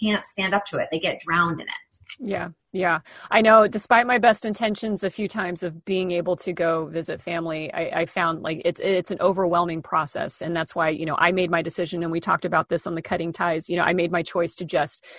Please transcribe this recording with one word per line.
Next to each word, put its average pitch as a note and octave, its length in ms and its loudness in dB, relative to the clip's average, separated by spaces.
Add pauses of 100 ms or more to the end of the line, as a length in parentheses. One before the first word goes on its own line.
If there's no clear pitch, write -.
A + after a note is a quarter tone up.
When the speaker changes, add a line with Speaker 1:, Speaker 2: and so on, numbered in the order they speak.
Speaker 1:
can't G#3 240 0
stand F#3+ 280 -2
up G3+ 120 0
to D3 120 -6
it. A#2+ 140 -2
They E3 80 -2
get F3+ 220 -4
drowned E3+ 400 0
in - 60 -14
it. - 60 -10 (460)
Speaker 2:
Yeah. F#3 300 -6 (240)
Yeah. F3 260 0 (320)
I A3 100 6
know, A3 260 10
despite A#3 380 4
my B3 120 2
best A3 280 4
intentions G#3+ 580 -2
a F#3+ 60 0
few G#3 200 -4
times F3+ 340 -4
of E3 220 -8
being F#3 260 0
able F3 260 0
to F#3 140 -6
go E3 360 0
visit D#3+ 340 -6
family, E3 520 -6
I, E3 280 -2
I E3+ 40 0
found, E3 360 -2
like, D#3+ 240 -4
it's, E3+ 160 0
it's F#3 300 0
an F#3 100 -4
overwhelming F3 600 2
process. D3+ 600 -4
And E3+ 140 -4
that's D#3+ 200 -4
why, E3 140 2
you D#3 160 -2
know, D3+ 120 -2
I F3 140 4
made F#3 180 0
my E3 120 2
decision, E3 420 -4
and E3 80 -2
we E3 80 -2
talked E3+ 260 0
about D#3+ 240 0
this E3+ 160 -2
on E3+ 100 -4
the E3 60 -4
Cutting E3+ 300 -2
Ties, E3 380 -2
you F3 80 0
know, E3+ 60 2
I E3+ 100 4
made E3+ 180 2
my F3 120 0
choice E3+ 320 -2
to F3+ 100 -8
just D3+ 400 -2 (140)